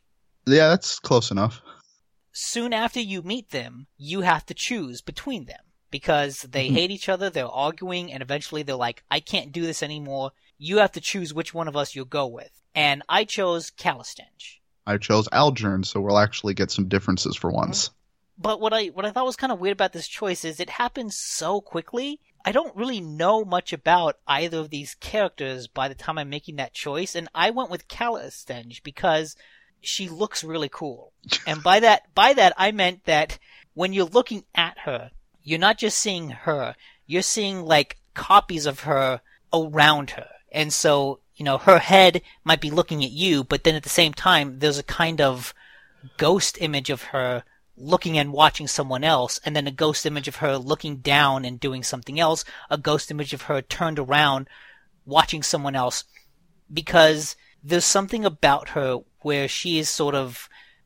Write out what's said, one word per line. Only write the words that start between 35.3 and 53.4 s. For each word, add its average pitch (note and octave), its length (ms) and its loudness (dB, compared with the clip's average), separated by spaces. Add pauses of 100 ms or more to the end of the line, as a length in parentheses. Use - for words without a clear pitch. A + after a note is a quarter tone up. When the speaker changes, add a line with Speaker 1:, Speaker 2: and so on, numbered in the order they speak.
Speaker 2:
you're D#3+ 160 -4
not G3+ 200 4
just G#3 200 -2
seeing E3+ 320 -4
her, B2+ 440 -4 (320)
you're F3 160 -2
seeing, G3 400 -4
like, D#3 360 2 (160)
copies F3 520 4
of C3+ 140 -4
her C3+ 400 0 (320)
around D3+ 580 4
her. - 180 -14 (240)
And D3+ 200 -2
so, C#3 480 2 (140)
you D3+ 100 -10
know, C#3 120 2
her F3+ 220 8
head F3+ 420 8 (240)
might D#3+ 160 4
be D3+ 100 -4
looking D3+ 320 0
at C3 80 -4
you, D3+ 340 2
but C#3 200 -2
then D#3+ 100 4
at D3+ 80 -4
the - 60 -12
same D#3+ 240 2
time, C#3+ 460 2
there's C#3+ 200 0
a C#3+ 40 -6
kind E3 400 -2
of B2+ 320 0 (640)
ghost F3 420 2
image D3 300 -4
of C3 140 -6
her B2 380 -4 (320)
looking D#3+ 440 0
and C#3+ 160 -2
watching D3 320 2
someone C3+ 360 -4
else, C#3+ 400 0
and D3+ 140 -4
then C#3+ 100 -2
a C#3 60 -6
ghost D3+ 320 0
image D3 240 -4
of C#3 80 -10
her C#3 220 0
looking C#3+ 400 -4
down C#3 480 2
and B2 120 -10
doing C3 240 -6
something C3+ 380 -6
else, D#3+ 240 0 (240)
a D3+ 80 -2
ghost D3+ 340 -2
image D3+ 220 -6
of C#3 100 -10